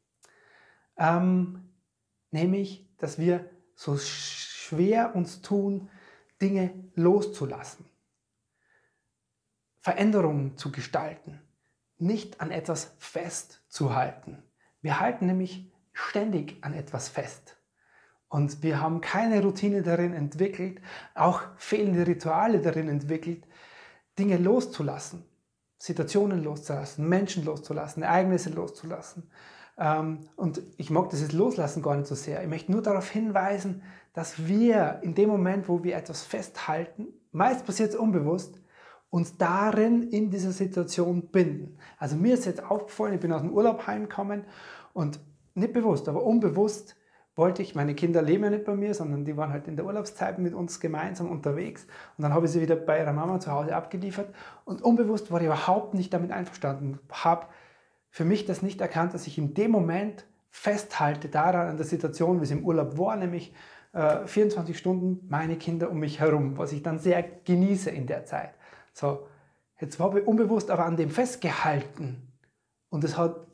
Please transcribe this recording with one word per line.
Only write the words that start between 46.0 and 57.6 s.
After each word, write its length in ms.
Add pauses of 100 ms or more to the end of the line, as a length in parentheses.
aber 160
unbewusst 720 (400)
wollte 260
ich, 140
meine 180
Kinder 260
leben 240
ja 60
nicht 140
bei 100
mir, 180
sondern 320
die 120
waren 160
halt 160
in 80
der 100
Urlaubszeit 540
mit 120
uns 280
gemeinsam 500
unterwegs. 560 (300)
Und 60
dann 120
habe 120
ich 60
sie 80
wieder 160
bei 220
ihrer 140
Mama 260
zu 140
Hause 240
abgeliefert. 580 (300)
Und 180
unbewusst 480
war 100
ich 60
überhaupt 480
nicht 180
damit 200
einverstanden. 640 (120)
Habe 360 (640)